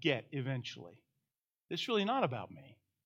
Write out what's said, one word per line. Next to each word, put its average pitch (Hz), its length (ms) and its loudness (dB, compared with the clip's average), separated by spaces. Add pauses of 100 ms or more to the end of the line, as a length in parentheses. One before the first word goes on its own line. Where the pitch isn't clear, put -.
get 135 300 2
eventually. 127 720 -4 (680)
"It's 170 200 -4
really 208 160 4
not 247 180 2
about 117 300 0
me. - 240 -20 (300)